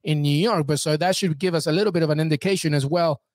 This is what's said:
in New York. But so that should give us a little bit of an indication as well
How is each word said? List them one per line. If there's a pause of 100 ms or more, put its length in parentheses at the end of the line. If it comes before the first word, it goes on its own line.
in
New
York.
But
so
that
should
give
us
a
little
bit
of
an
indication
as
well (140)